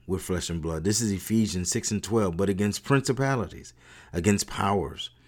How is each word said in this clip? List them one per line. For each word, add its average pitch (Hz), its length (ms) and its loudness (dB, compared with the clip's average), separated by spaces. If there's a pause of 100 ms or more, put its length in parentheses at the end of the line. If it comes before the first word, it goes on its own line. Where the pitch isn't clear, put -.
with 90 140 -2
flesh 87 280 -2
and 85 120 -2
blood. 80 220 -2
This 104 160 2
is 113 100 0
Ephesians 92 600 0
six - 200 -2
and 101 120 -2
twelve, 101 340 2
but 95 120 2
against 101 360 0
principalities, 135 920 0 (380)
against 101 360 2
powers, 98 640 -2 (180)